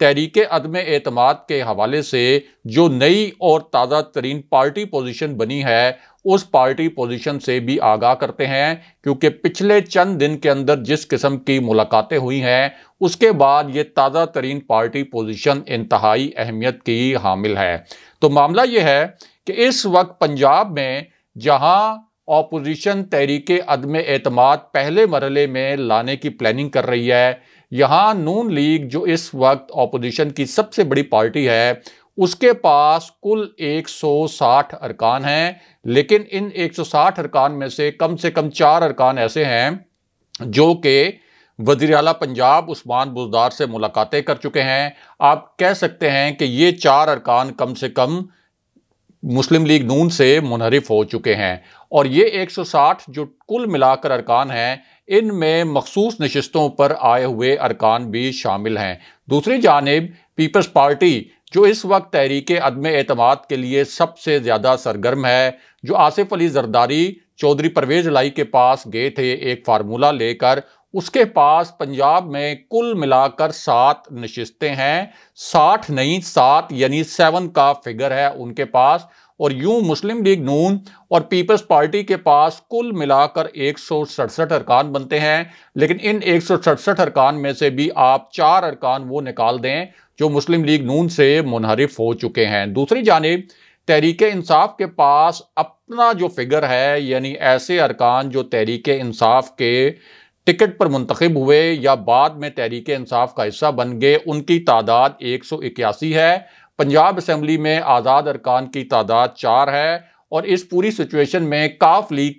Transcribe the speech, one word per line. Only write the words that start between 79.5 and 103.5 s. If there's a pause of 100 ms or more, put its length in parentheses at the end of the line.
यूं
मुस्लिम
लीग
नून (320)
और
पीपल्स
पार्टी
के
पास
कुल
मिलाकर (120)
एक
सौ
सड़सठ
अरकान
बनते
हैं, (260)
लेकिन
इन
एक
सौ
सड़सठ
अरकान
में
से
भी (100)
आप
चार
अरकान
वो
निकाल
दें (300)
जो
मुस्लिम
लीग
नून
से
मुनहरिफ
हो
चुके
हैं।
दूसरी
जानिब (420)
तहरीक
इंसाफ
के
पास (160)
अपना
जो
फिगर
है,
यानी
ऐसे
अरकान
जो
तहरीक
इंसाफ
के (560)
टिकट
पर
मुंतखब
हुए (100)
या
बाद
में
तहरीक
इंसाफ
का
हिस्सा